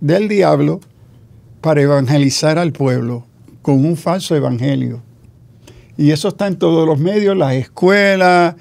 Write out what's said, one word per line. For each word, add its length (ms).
del 280
diablo 520
para 220
evangelizar 760
al 140
pueblo 520
con 220
un 120
falso 400
evangelio. 640
Y 140
eso 180
está 200
en 100
todos 280
los 120
medios, 380
las 180
escuelas, 1080